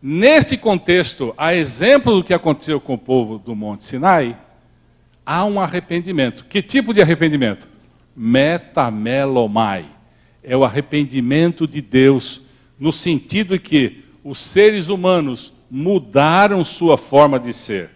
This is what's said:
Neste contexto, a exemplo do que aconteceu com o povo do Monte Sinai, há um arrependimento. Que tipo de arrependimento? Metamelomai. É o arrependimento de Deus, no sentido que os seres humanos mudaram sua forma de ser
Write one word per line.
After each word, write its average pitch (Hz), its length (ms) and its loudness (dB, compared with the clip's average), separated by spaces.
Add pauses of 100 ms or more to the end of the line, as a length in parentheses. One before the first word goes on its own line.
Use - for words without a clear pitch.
Neste 233 560 2
contexto, 175 800 -2
a 160 160 -2
exemplo 185 640 2
do 185 80 2
que - 100 0
aconteceu 156 480 -2
com 135 140 -8
o - 20 -8
povo 113 400 -2
do 110 180 -12
Monte 104 300 -10
Sinai, 143 500 0 (880)
há 170 220 -4
um 202 160 -4
arrependimento. 170 840 -6
Que 202 180 -4
tipo 233 320 -2
de 208 60 4
arrependimento? 151 680 0 (480)
Metamelomai. 120 1700 -2 (560)
É 127 160 -4
o 135 80 4
arrependimento 143 1000 -2
de 139 120 -8
Deus, 131 680 2 (320)
no 147 120 -2
sentido 180 680 -4
que - 440 -2 (200)
os 139 160 -10
seres 202 500 2
humanos 180 640 -2 (160)
mudaram 165 960 2
sua 160 320 2
forma 139 420 4
de 120 140 -10
ser 95 420 -8